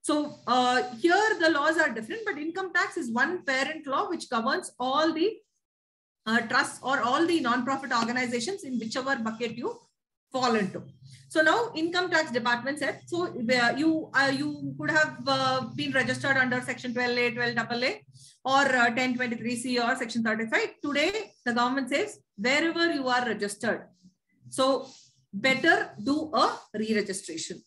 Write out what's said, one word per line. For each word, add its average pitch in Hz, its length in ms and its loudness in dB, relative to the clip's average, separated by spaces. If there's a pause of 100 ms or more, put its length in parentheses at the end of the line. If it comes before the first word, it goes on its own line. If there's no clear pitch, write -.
So, 294 420 -2
uh, 247 380 2 (180)
here 381 280 4 (100)
the 320 100 4
laws 311 300 2
are 311 100 4
different, 233 360 -8
but 392 120 -4
income 349 340 -6
tax 381 240 0
is 254 160 -6
one 294 320 0
parent 285 440 -2
law 311 200 0
which 339 220 -6
governs 262 500 -2
all 285 320 2
the, 349 200 0 (960)
uh, 226 140 2
trusts 254 420 -2
or 262 180 0
all 269 240 2
the 339 140 2
non-profit 254 520 0
organizations 247 720 -2
in 254 140 -6
whichever 220 380 -2
bucket 226 420 -6
you 359 220 -6 (520)
fall 254 220 2
into. 196 300 0 (460)
So - 120 2
now 427 340 4
income 349 360 0
tax 320 180 2
department 240 480 0
said, 294 300 -4
so, 339 280 -4
uh, 240 400 2
you, 311 380 0
uh, 269 180 4
you 277 480 -4
could 302 120 -2
have, 311 340 4
uh, 262 360 2 (120)
been 285 180 -4
registered 262 460 0
under 254 240 2
Section 247 320 -6
twelve 240 240 0
A, 240 140 2
twelve 233 260 -2
A 240 280 -2
A, 403 160 -4 (420)
or, 269 320 4
uh, 240 160 4
ten 254 240 0
twenty-three 240 400 -2
C 247 240 -2
or 240 160 2
Section 233 260 -4
thirty-five. 226 600 0
Today, 320 480 0 (140)
the 240 80 0
government 254 360 0
says, 339 300 -2 (180)
wherever 330 560 2
you 269 140 -2
are 247 180 2
registered, 202 640 -4 (600)
so 269 380 2 (460)
better 330 720 2
do 285 280 0
a 294 280 2 (160)
re-registration. 208 920 -4